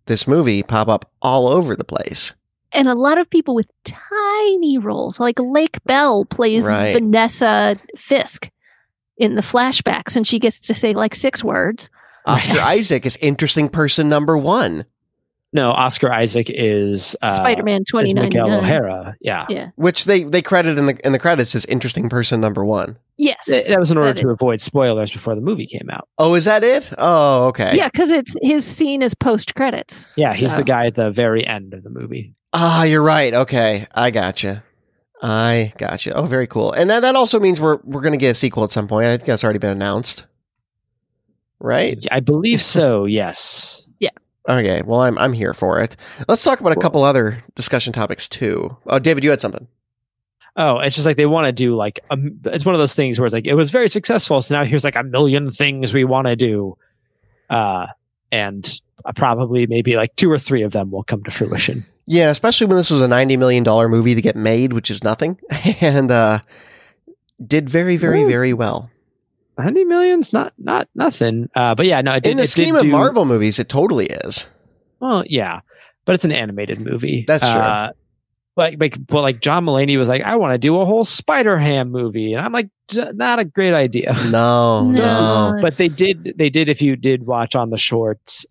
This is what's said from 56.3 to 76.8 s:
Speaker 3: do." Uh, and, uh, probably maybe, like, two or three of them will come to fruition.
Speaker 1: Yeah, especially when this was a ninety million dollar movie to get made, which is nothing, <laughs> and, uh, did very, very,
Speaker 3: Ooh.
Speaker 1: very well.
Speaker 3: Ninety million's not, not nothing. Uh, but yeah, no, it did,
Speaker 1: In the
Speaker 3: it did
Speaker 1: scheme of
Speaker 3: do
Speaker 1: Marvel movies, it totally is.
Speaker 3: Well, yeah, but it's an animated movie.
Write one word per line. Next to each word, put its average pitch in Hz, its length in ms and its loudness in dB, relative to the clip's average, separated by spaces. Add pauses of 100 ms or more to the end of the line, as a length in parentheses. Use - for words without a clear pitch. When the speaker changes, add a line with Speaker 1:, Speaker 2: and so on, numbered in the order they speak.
Speaker 3:
do." 104 400 -2 (720)
Uh, 98 380 -2 (440)
and, 101 480 -6 (240)
uh, - 80 -10
probably 120 560 0
maybe, 117 300 0
like, 113 180 -2
two 180 160 2
or 151 60 2
three 135 240 -2
of 104 100 -2
them 95 200 -4
will 98 120 -8
come 104 200 -6
to - 80 -12
fruition. - 540 -4 (200)
Speaker 1:
Yeah, 165 240 2
especially 226 380 2
when 190 100 4
this 170 120 0
was 147 120 2
a 127 60 4
ninety 131 280 2
million 123 300 2
dollar 113 240 4
movie 117 260 4
to 113 60 0
get 104 160 0
made, 113 340 0
which 113 180 -4
is 104 140 -8
nothing, 151 400 -2
<laughs> - 380 -2
and, 139 280 2
uh, 110 300 4 (1080)
did 143 240 0
very, 170 280 2
very, 262 260 2
Speaker 3:
Ooh. - 60 4
Speaker 1:
very 123 240 2
well. 117 360 -4 (720)
Speaker 3:
Ninety 269 260 2
million's 349 460 2
not, - 280 -2
not - 340 -2
nothing. 117 640 -2
Uh, 120 180 2
but 151 140 2
yeah, 156 140 2
no, 135 120 0
it 131 100 0
did, 214 80 2
Speaker 1:
In 262 60 0
the 262 60 2
Speaker 3:
it - 20 2
did 135 60 0
Speaker 1:
scheme 165 240 2
of 170 80 4
Speaker 3:
do 151 60 4
Speaker 1:
Marvel 202 360 4
movies, 107 320 2
it 117 100 -4
totally 139 380 0
is. - 400 -6 (540)
Speaker 3:
Well, 247 280 0
yeah, 92 340 -4 (440)
but 180 80 0
it's 185 120 0
an 156 60 2
animated 104 480 -6
movie. 113 480 -6